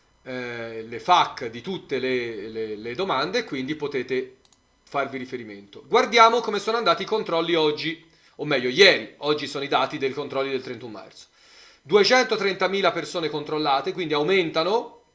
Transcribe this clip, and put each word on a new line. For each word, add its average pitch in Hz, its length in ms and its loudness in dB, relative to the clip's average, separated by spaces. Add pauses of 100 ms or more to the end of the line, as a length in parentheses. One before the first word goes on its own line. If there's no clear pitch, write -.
(240)
eh, 117 640 -8
le 117 120 -10
fac 151 480 2
di 117 140 -10
tutte 151 380 -6
le, 117 480 -2
le, 110 300 -6
le 117 180 -8
domande, 180 480 -2
quindi 135 320 -6
potete 127 640 -4 (460)
farvi 135 340 -4
riferimento. 113 720 -12
Guardiamo 233 520 6
come 208 200 -2
sono 220 180 -2
andati 190 260 2
i - 20 -8
controlli 170 480 0
oggi, 156 500 0 (340)
o 151 80 -6
meglio 131 240 2
ieri. 139 480 6
Oggi 147 280 -2
sono 139 200 -6
i - 20 -6
dati 135 300 0
dei 131 160 -2
controlli 135 380 -4
del 127 120 -2
trentuno 120 300 -12
marzo. - 320 -18 (560)
Duecentotrentamila 196 1120 2
persone 160 360 -4
controllate, 147 600 -2
quindi 165 220 -4
aumentano. 165 840 0 (200)